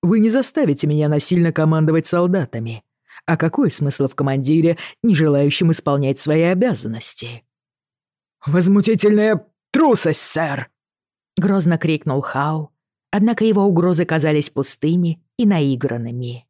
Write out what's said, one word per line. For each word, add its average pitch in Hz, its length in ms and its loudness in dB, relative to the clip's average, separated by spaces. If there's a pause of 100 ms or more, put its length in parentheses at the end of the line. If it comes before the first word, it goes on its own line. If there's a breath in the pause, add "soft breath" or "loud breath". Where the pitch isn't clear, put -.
Вы 214 140 2
не 220 100 2
заставите 233 560 0
меня 151 220 0
насильно 165 440 0
командовать 160 540 2
солдатами. 143 760 -2 (420 loud breath)
А 165 100 0
какой 165 340 0
смысл 139 360 -2
в 131 80 -4
командире, 139 640 0 (240 loud breath)
не 226 120 4
желающем 143 580 2
исполнять 143 460 -2
свои 156 240 0
обязанности?» 120 1000 -4 (1000)
«Возмутительная 208 1000 2 (260)
трусость, 240 480 2
сэр!» 139 500 -4 (680)
грозно 175 400 2
крикнул 156 460 -2
Хау, 151 500 -6 (380)
однако 214 340 0
его 208 200 2
угрозы 175 400 2
казались 151 460 0
пустыми 165 720 -2 (140)
и 240 100 2
наигранными. 120 1040 -2